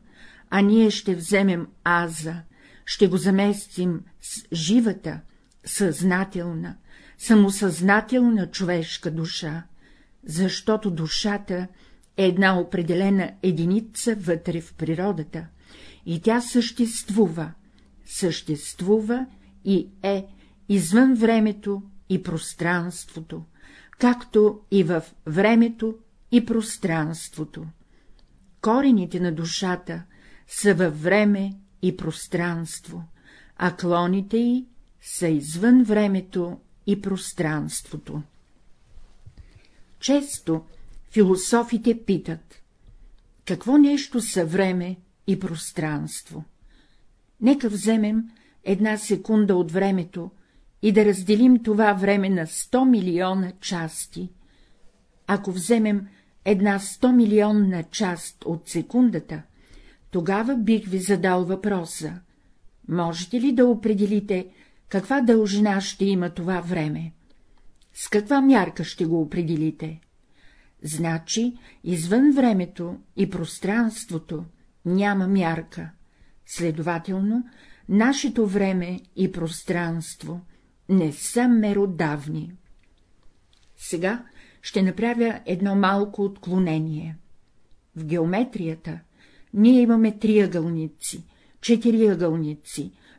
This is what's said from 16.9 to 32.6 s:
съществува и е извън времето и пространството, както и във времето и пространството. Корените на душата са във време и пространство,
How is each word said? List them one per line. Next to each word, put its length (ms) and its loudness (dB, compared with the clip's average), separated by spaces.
съществува 1200 -2
и 240 0
е 220 -2
извън 420 4
времето 720 2
и 140 -2
пространството, 1200 -6
както 600 2
и 120 4
във 320 -2
времето 720 2
и 140 4
пространството. 1200 -6
Корените 580 2
на 120 0
душата 720 -6
са 260 2
във 280 0
време 520 2
и 160 -2
пространство, 1080 -8